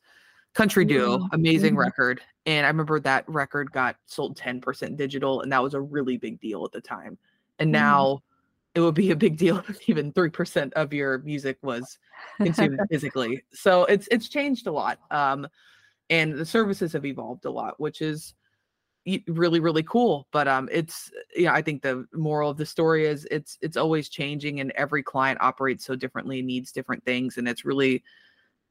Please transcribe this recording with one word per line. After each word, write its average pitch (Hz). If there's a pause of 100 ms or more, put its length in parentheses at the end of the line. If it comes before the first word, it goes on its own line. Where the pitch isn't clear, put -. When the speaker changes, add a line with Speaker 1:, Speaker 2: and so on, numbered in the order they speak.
(560)
Speaker 1:
country 196
duo, 127
Speaker 2:
Mm-hmm. 180
Speaker 1:
amazing 160
Speaker 2:
Mm-hmm. -
Speaker 1:
record. 127 (240)
And 151
I 143
remember 156
that 135
record 143
got 131 (100)
sold 139
ten 123
percent 139
digital, 139
and 135
that 127
was 143
a 139
really 139
big 113
deal 101
at -
the -
time. - (420)
And 160
Speaker 2:
Mm-hmm. 143
Speaker 1:
now 139 (520)
it 170
would 165
be 185
a 165
big 160
deal 170
<laughs> -
if -
even 151
three 175
percent 151
of 151
your 139
music 135
was 127 (440)
consumed 156
Speaker 2:
<laughs> 208
Speaker 1:
physically. 131 (100)
So 180
it's, 202
it's 240
changed 285
a 175
lot. 120 (120)
Um, 139 (640)
and 156
the 160
services 196
have 147
evolved 127
a 135
lot, 117
which 151
is 156 (720)
y-, 190
really, 170
really 160
cool. 190
But, 147
um, 131
it's, - (240)
you 175
know, 147
I 151
think 151
the 131
moral 151
of 143
the 151
story 160
is 151
it's, -
it's 160
always 156
changing, 143
and 135
every 143
client 135
operates 131
so 131
differently 131
and 131
needs 127
different 131
things. 123
And 123
it's 120
really 135 (680)